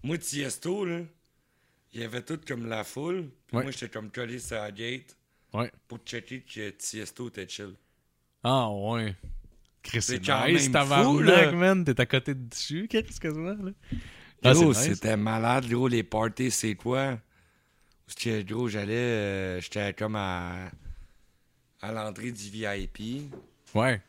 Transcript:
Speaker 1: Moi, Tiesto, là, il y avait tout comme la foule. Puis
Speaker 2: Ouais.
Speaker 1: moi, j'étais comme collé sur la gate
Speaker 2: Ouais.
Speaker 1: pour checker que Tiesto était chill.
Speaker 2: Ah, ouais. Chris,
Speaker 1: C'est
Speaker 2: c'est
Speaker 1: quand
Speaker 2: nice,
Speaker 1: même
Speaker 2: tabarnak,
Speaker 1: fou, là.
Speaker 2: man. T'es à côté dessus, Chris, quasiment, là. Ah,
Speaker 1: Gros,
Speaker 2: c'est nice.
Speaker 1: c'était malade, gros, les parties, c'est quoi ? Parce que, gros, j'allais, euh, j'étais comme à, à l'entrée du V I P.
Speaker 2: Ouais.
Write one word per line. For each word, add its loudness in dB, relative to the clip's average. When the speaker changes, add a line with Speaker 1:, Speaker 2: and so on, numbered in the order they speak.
Speaker 1:
Moi, -4
Tiesto, -4
là, -4
il -8
y -6
avait -8
tout -6
comme -6
la -4
foule. -6
Puis -2
Speaker 2:
Ouais. 2
Speaker 1:
moi, -4
j'étais -10
comme -10
collé -8
sur -8
la -6
gate -10
Speaker 2:
Ouais. -2
Speaker 1:
pour -12
checker -12
que -10
Tiesto -10
était -10
chill. -12
Speaker 2:
Ah, 2
ouais. -2
Chris, -2
Speaker 1:
C'est -2
Speaker 2:
c'est -4
Speaker 1:
quand 4
Speaker 2:
nice, 6
Speaker 1:
même 2
Speaker 2:
tabarnak, 6
Speaker 1:
fou, 6
là. 10
Speaker 2:
man. 6
T'es 2
à 6
côté 0
dessus, -6
Chris, 2
quasiment, -4
là. -8
Ah, 10
Speaker 1:
Gros, 10
Speaker 2:
c'est 4
nice. 2
Speaker 1:
c'était 0
malade, 2
gros, 2
les 2
parties, 0
c'est -2
quoi ? -2
Parce -16
que, -2
gros, -4
j'allais, -4
euh, -2
j'étais -4
comme -4
à, -4
à -8
l'entrée -6
du -12
V -10
I -6
P. -8
Speaker 2:
Ouais. 2